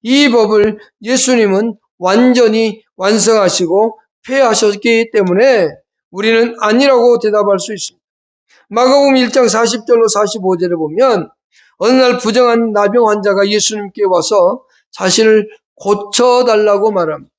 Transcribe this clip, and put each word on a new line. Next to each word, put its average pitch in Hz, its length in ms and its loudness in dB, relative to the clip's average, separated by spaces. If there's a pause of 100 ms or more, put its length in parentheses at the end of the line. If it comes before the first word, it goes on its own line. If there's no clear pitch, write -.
이 269 260 2
법을 214 500 0 (220)
예수님은 226 720 0 (220)
완전히 226 840 0 (120)
완성하시고 202 1040 0 (280)
폐하셨기 226 840 0
때문에 202 580 0 (420)
우리는 226 480 -2
아니라고 240 600 2
대답할 208 400 0
수 214 140 -10
있습니다. - 260 -14 (720)
마가복음 262 480 2
일 247 140 0
장 254 160 2
사십 220 400 -2
절로 233 200 2
사십오 196 500 -2
절에 175 180 -4
보면 170 540 -2 (480)
어느 220 160 0
날 247 260 2
부정한 233 520 0
나병 208 380 0
환자가 202 380 0
예수님께 208 640 -4
와서 190 540 0 (280)
자신을 214 580 0 (260)
고쳐달라고 214 1160 0
말합니다. 156 480 -6